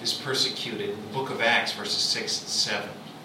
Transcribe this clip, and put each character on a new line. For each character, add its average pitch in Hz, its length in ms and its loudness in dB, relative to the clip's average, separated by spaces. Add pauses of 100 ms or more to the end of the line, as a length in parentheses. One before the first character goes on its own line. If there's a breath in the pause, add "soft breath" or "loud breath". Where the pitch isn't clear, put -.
is - 120 0
persecuted 104 760 0
in 104 60 -4
the 104 160 -8
book 135 180 -2
of 120 120 -2
Acts, 113 340 6
verses 101 240 0
six - 400 0
and - 80 -8
seven. 101 400 0 (360)